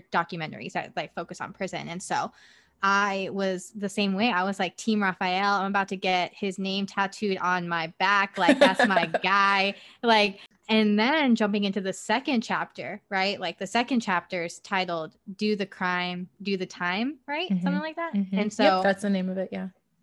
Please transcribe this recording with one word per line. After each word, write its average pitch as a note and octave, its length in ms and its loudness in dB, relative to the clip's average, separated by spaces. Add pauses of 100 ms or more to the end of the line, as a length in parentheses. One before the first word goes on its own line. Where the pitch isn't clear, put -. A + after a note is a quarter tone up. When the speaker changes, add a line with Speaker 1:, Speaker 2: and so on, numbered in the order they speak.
(120)
Speaker 1:
documentaries E3 640 -4
that, - 220 -6
like, D#3 200 -8
focus E3+ 260 -10
on E3 120 -10
prison. E3+ 340 -8
And E3+ 160 -10
so D#3 280 -4 (520)
I G3 480 0
was F#3+ 400 -4
the G3+ 180 -6
same G3+ 240 0
way. A3 180 2
I F3+ 120 2
was F#3+ 160 -2
like, F3+ 180 -2
"Team G#3+ 240 0
Raphael, F#3+ 540 0
I'm G3 160 0
about G3 180 0
to F#3+ 80 -4
get F#3 360 0
his G3 260 -6
name G3 260 -2
tattooed G3 540 -2
on F3+ 280 0
my E3+ 200 -2 (120)
back. G3 380 2
Like, A3+ 220 4
that's C#4 260 6
my F3 220 2
Speaker 2:
<laughs> - 160 -2
Speaker 1:
guy." G3 500 4 (300)
Like, G#3 360 4 (300)
and G#3+ 300 4
then C4+ 360 4
jumping G#3 280 2
into G3 180 -2
the F#3 120 -4
second B3+ 480 0
chapter, E3+ 680 -6
right? F#3+ 300 -2
Like, - 180 -6
the G3 80 -6
second A#3+ 360 0
chapter F3+ 420 -2
is - 160 -8
titled F3 560 -4 (220)
Do G#3+ 180 0
the G3 100 -2
Crime, F3+ 640 -4 (140)
Do G3 120 -2
the F#3 120 -4
Time, G#3 580 -4
right? D#4+ 240 -6
Speaker 2:
Mm-hmm. F3+ 140 0
Speaker 1:
Something C#4+ 180 0
like D#4 140 -8
that. E4+ 180 -6
Speaker 2:
Mm-hmm. F#3+ 240 -2
Speaker 1:
And G#3 160 -2
so G#3+ 100 2
Speaker 2:
Yep, F#3+ 200 6
that's G3 180 2
the G3+ 80 -2
name F#3 200 0
of F#3 100 -6
it, F#3 120 -6
yeah. F#3+ 180 -8 (320)